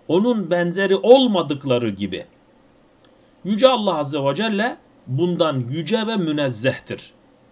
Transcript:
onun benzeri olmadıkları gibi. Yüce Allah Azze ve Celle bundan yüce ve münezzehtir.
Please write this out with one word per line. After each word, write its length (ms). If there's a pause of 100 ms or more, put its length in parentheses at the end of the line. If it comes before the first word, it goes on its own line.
onun 420
benzeri 460
olmadıkları 920
gibi. 340 (1200)
Yüce 240
Allah 300
Azze 260
ve 100
Celle 420 (300)
bundan 640
yüce 360
ve 100
münezzehtir. 960 (400)